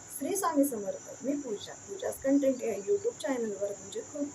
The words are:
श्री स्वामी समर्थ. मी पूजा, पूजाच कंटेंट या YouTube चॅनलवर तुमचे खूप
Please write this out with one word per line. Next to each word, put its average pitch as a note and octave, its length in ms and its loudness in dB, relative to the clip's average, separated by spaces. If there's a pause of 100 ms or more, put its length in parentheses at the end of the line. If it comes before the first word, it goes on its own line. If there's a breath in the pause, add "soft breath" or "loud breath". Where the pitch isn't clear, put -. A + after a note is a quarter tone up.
(200)
श्री E4+ 160 0
स्वामी D#4+ 300 4
समर्थ. G3+ 600 -4
मी C#4 80 2
पूजा, A#3+ 400 -4
पूजाच G3+ 480 -6
कंटेंट C4+ 420 6
या A3+ 100 0
YouTube G3+ 480 2
चॅनलवर A3 500 0
तुमचे G3 280 -8
खूप C#4+ 340 -4